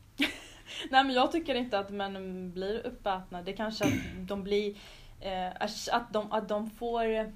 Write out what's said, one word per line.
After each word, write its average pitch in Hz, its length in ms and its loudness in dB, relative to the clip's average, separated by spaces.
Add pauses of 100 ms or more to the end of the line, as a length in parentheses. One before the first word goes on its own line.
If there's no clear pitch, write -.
(160)
<laughs> - 760 -4
Nej, 262 140 10
men 269 60 2
jag 254 220 6
tycker 320 220 2
inte 240 240 2
att 196 120 -2
männen 190 640 -4
blir 190 340 -2
uppätna. 185 560 -4
Det 190 100 -6
är 185 40 -6
kanske 220 280 -2
att - 80 6 (160)
<clears throat> 185 200 -8
de 202 160 -2
blir, 208 320 2 (440)
eh, 185 280 -2 (440)
att 240 200 2
de, 214 200 0
att 208 160 2
de 214 220 0
får, 220 640 0